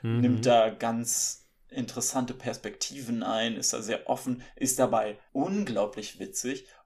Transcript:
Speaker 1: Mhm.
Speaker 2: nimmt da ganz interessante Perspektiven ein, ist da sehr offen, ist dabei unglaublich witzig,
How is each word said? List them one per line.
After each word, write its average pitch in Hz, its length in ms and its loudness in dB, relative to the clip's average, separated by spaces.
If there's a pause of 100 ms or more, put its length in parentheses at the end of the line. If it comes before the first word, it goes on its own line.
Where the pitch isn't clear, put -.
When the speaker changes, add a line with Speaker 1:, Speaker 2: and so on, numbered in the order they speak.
Speaker 1:
Mhm. 117 180 2
Speaker 2:
nimmt 120 260 4
da 113 240 8
ganz - 760 -2 (200)
interessante 123 640 -4
Perspektiven 117 920 -6
ein, 113 320 0
ist - 160 0
da 113 100 -4
sehr 107 260 -4
offen, 127 340 -2 (120)
ist - 240 0
dabei 110 400 2 (140)
unglaublich 139 880 -2
witzig, - 480 -6 (180)